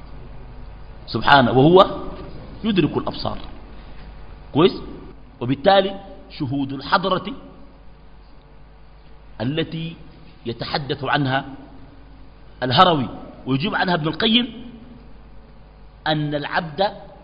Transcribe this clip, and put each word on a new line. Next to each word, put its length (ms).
سبحانه، 440
وهو 340
يدرك 340
الأبصار. 400
كويس؟ 280
وبالتالي 580
شهود 340
الحضرة 600
التي 540
يتحدث 580
عنها 420
الهروي 460
ويجيب 300
عنها 180
ابن 140
القيم 600
أن 280
العبد 560